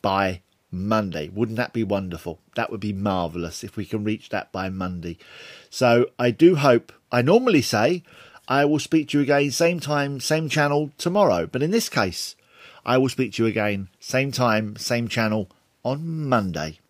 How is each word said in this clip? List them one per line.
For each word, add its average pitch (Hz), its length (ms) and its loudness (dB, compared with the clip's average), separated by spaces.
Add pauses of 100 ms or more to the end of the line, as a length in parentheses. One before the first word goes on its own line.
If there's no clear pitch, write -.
by 95 400 0 (280)
Monday. 92 600 -2
Wouldn't 110 260 -4
that 123 160 -6
be 113 120 -2
wonderful? 92 540 -6 (160)
That 117 160 -4
would 104 100 -10
be 104 120 -6
marvellous 87 720 -4
if 98 140 -12
we 98 80 -8
can 104 180 -4
reach 107 240 -4
that - 240 -8
by 95 160 -6
Monday. 90 480 -8 (540)
So 120 480 4
I 123 140 2
do 165 240 6
hope, 135 360 4 (180)
I 123 120 2
normally 196 400 4
say, 135 400 0 (440)
I 139 200 2
will 151 120 2
speak 156 300 0
to 143 100 0
you 143 40 4
again, 143 300 2
same 170 280 -2
time, 143 400 -4
same 156 300 -2
channel 147 480 0
tomorrow. 170 480 2
But 131 160 -4
in 160 80 0
this 226 180 0
case, - 480 -4 (480)
I 127 140 2
will 131 100 2
speak 123 260 -4
to 113 100 0
you 113 40 2
again, 104 400 -2 (120)
same 131 320 -4
time, 107 440 0
same 120 320 -4
channel 107 400 0 (340)
on 156 460 -6
Monday. 85 600 -2